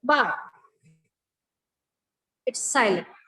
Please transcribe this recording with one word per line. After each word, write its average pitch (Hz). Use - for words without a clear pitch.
bar. 262
It's -
silent. 202